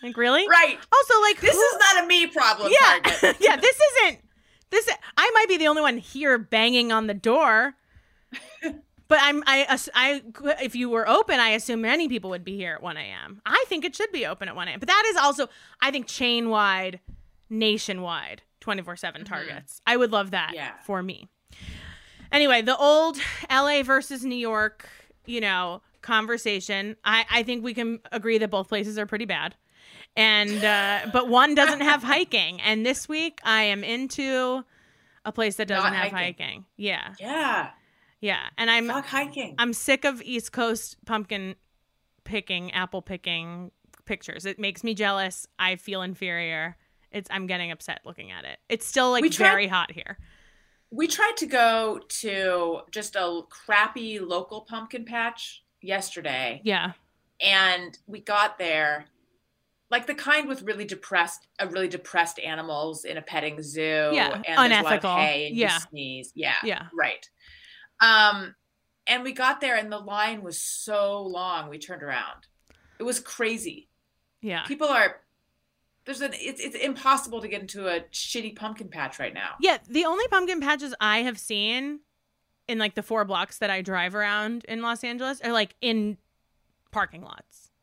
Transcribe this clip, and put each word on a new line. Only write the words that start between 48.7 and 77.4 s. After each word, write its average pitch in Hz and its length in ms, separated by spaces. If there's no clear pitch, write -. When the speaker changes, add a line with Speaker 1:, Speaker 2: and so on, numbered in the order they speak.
Speaker 1:
still, 254 260
like, 247 100
Speaker 2:
We 320 80
tried 202 220
Speaker 1:
very 196 160
hot 185 260
here. - 240
Speaker 2:
We 294 160
tried 427 300
to 330 80
go 226 640
to 185 720
just 208 240
a 175 340
crappy 214 720
local 185 420
pumpkin 226 440
patch 233 580
yesterday. 151 840
Speaker 1:
Yeah. 185 260
Speaker 2:
And 185 640
we 208 140
got 208 400
there, 156 460
like, 240 180
the 294 60
kind 294 340
with 269 160
really 208 220
depressed, 180 640
uh, 196 100
really 185 200
depressed 180 520
animals 160 640
in 160 100
a 156 60
petting 151 420
zoo. 156 500
Speaker 1:
Yeah, 208 200
Speaker 2:
And 214 120
there's 165 120
a - 20
lot 254 60
of 240 60
Speaker 1:
unethical. 196 340
Speaker 2:
hay 151 320
and 220 80
Speaker 1:
Yeah. 208 200
Speaker 2:
you 165 40
sneeze. 131 460
Yeah, 156 200
Speaker 1:
Yeah. 185 280
Speaker 2:
right. 135 320
Um, 214 540
and 247 160
we 262 100
got 262 260
there 262 160
and 214 160
the 214 80
line 208 420
was 175 200
so 202 600
long, 180 480
we 147 80
turned 160 240
around. 120 460
It 214 60
was 240 160
crazy. 220 720
Speaker 1:
Yeah. 175 220
Speaker 2:
People 294 240
are, 233 320
there's 262 160
an, 277 120
it's, - 280
it's - 160
impossible 269 640